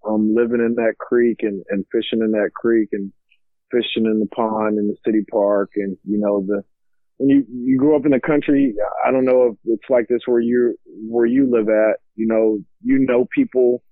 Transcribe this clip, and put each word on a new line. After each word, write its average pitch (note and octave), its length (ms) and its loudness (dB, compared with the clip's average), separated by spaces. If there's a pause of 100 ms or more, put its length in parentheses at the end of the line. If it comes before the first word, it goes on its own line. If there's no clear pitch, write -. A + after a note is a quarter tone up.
um, G#2+ 240 0
living A#2+ 280 0
in A#2 140 0
that A2+ 220 0
creek A#2+ 440 0
and, G2+ 280 -4
and G2 220 -4
fishing A2+ 300 -2
in A2 100 0
that G#2 240 0
creek A2+ 380 0
and G2 180 -8 (580)
fishing A2+ 360 -2
in A2 160 0
the G2+ 60 -2
pond G#2+ 500 -2
in G#2 100 -2
the G#2 80 -4 (100)
city G#2+ 240 0
park. G2+ 460 0
And, G2 300 -6
you G#2 140 -2
know, G2+ 280 -2
the, G2+ 160 -4 (540)
when C3+ 120 0
you, C#3 220 4
you B2+ 260 -2
grow D3 200 2
up C3+ 80 -2
in D3+ 60 2
the B2+ 100 2
country, C#3 540 0 (300)
I B2 60 2
don't C3 140 0
know B2+ 220 4
if G#2+ 180 -4
it's A2 240 -4
like A#2+ 180 2
this A#2+ 180 0
where A#2+ 140 2
you, A#2+ 460 0
where A2+ 400 -2
you B2+ 260 2
live A2+ 160 2
at, G#2+ 300 2 (180)
you A2+ 120 -2
know, A2 320 2 (220)
you C3 180 2
know B2 360 2
people B2 560 0